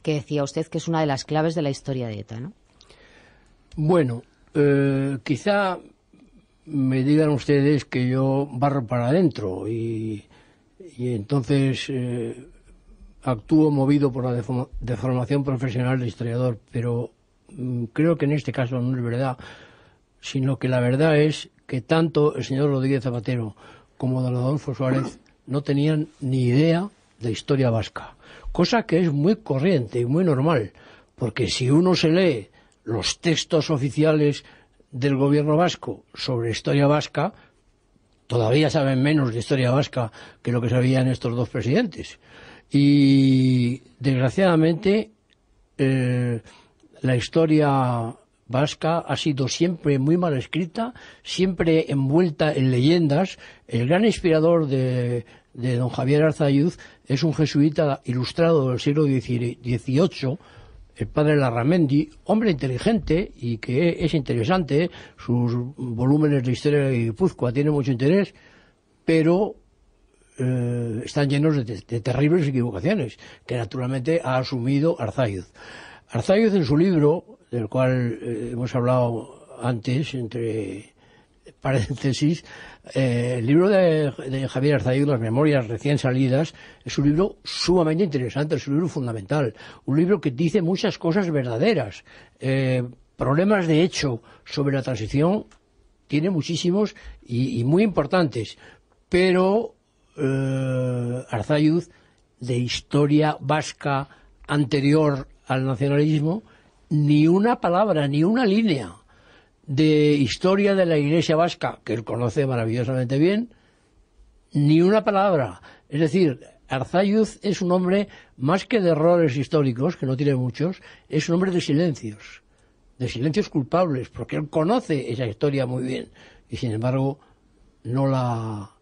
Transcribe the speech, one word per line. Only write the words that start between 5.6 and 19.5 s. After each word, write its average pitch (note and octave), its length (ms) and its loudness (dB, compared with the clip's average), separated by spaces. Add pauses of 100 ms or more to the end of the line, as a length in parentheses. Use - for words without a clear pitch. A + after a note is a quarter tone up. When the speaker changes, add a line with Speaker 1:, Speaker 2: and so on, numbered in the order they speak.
Speaker 2:
me C3 380 0
digan D3+ 260 2
ustedes C#3+ 540 2
que B2+ 240 -2
yo C3+ 460 0
barro C3+ 340 -2
para A#2+ 200 -2
adentro A2 600 -2
y, A2+ 560 -6 (760)
y B2 160 -4
entonces, C3+ 760 -2
eh, B2 580 -6 (760)
actúo D#3 480 2
movido C#3 440 2
por B2+ 100 -4
la B2+ 80 -2
deforma-, B2 380 -4 (100)
deformación B2+ 640 -2
profesional C3 560 -2
de B2 80 -4
historiador, A#2 500 -4 (140)
pero A#2+ 400 -4 (440)
Mm, B2+ 380 -6
creo D#3+ 240 2
que D3+ 80 -2
en C#3 80 2
este C#3+ 180 -4
caso B2 280 -2
no B2+ 180 -2
es B2 60 -4
verdad, B2 340 -4 (840)